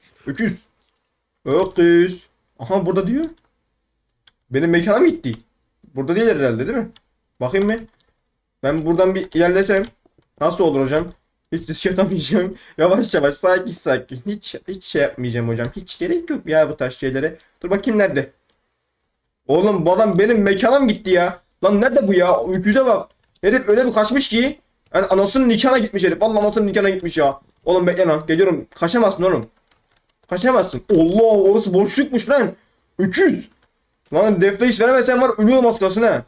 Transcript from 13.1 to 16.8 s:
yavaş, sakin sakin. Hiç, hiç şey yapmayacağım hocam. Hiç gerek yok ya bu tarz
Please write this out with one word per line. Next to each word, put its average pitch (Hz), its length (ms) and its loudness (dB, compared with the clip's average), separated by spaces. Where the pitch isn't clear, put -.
yavaş, 143 200 0
sakin 185 360 0
sakin. 131 560 -6
Hiç, 208 300 -10
hiç 190 160 -14
şey 147 180 -4
yapmayacağım 120 460 -4
hocam. 117 280 -6
Hiç - 220 -16
gerek 339 320 -6
yok - 160 -8
ya 151 240 2
bu 156 60 -10
tarz 127 180 -6